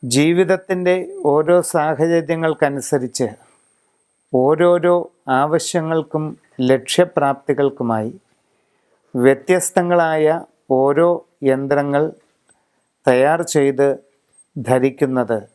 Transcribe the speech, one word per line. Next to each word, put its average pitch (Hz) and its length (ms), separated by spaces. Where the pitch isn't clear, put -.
ജീവിതത്തിൻ്റെ 180 920
ഓരോ 151 240
സാഹചര്യങ്ങൾക്കനുസരിച്ച് 151 1600
ഓരോരോ 170 640
ആവശ്യങ്ങൾക്കും 160 840
ലക്ഷ്യപ്രാപ്തികൾക്കുമായി 135 1400
വ്യത്യസ്തങ്ങളായ 160 1080
ഓരോ 143 300
യന്ത്രങ്ങൾ 143 540
തയ്യാർ 135 360
ചെയ്ത് 139 340
ധരിക്കുന്നത് 127 840